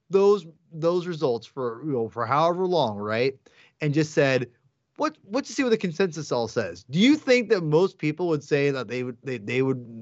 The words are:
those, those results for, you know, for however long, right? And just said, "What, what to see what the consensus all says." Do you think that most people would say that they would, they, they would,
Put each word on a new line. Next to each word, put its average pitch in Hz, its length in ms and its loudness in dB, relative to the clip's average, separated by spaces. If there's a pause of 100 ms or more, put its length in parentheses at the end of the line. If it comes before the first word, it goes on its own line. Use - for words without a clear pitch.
(100)
those, 196 340 4 (280)
those 165 340 -2
results 147 400 -2
for, 120 400 -8
you 151 60 -4
know, 117 160 -2
for 117 180 -6
however 165 400 2
long, 139 320 0
right? 113 400 -2 (420)
And 151 140 -2
just 156 180 0
said, 135 380 2 (460)
"What, 311 260 -4
what 214 220 -4
to - 80 -16
see 285 100 -2
what 247 80 2
the 220 80 4
consensus 160 540 -4
all 117 160 0
says." 95 420 -6
Do 143 80 -2
you 254 180 6
think 247 340 2
that 196 120 2
most 165 360 2
people 156 300 -2
would 151 140 0
say 143 300 2
that 127 160 -6
they 127 160 -4
would, 123 180 -10
they, 127 160 -8
they 120 240 -2
would, 135 160 0 (240)